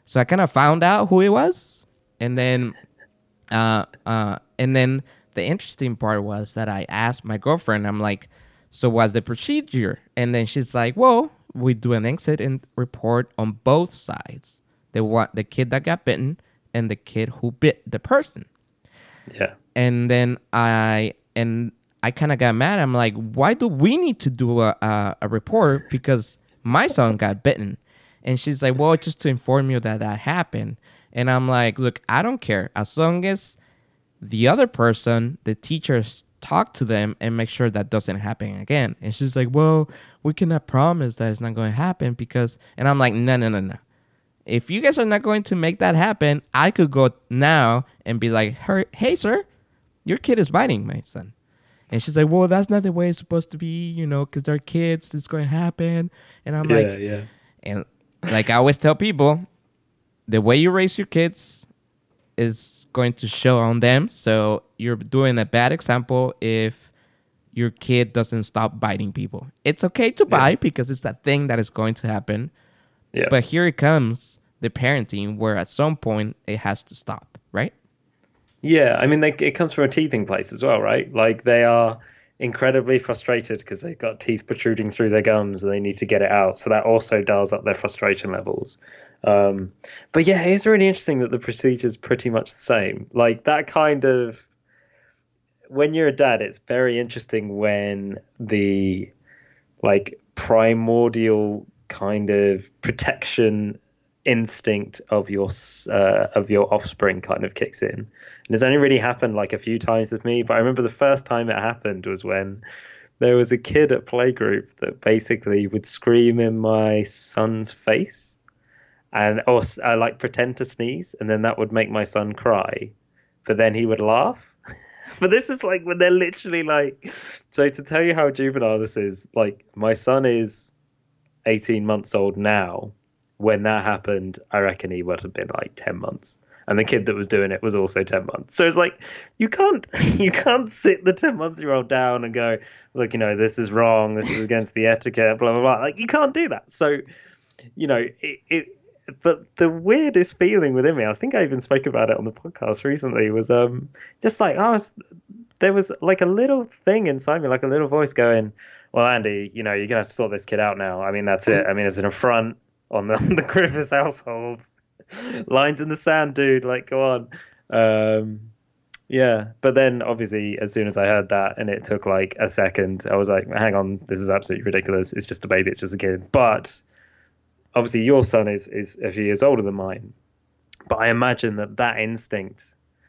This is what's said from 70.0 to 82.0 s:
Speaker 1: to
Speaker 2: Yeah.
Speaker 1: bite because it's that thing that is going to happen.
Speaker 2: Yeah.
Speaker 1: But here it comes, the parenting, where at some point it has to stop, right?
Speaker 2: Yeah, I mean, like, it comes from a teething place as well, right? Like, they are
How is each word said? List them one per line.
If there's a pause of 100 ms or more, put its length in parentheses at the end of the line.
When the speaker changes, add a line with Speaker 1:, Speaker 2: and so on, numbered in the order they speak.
Speaker 1:
to
Speaker 2:
Yeah.
Speaker 1:
bite
because
it's
that
thing
that
is
going
to
happen. (640)
Speaker 2:
Yeah.
Speaker 1:
But
here
it
comes, (200)
the
parenting,
where
at
some
point (140)
it
has
to
stop, (140)
right? (920)
Speaker 2:
Yeah,
I
mean,
like,
it
comes
from
a
teething
place
as
well,
right?
Like,
they
are (400)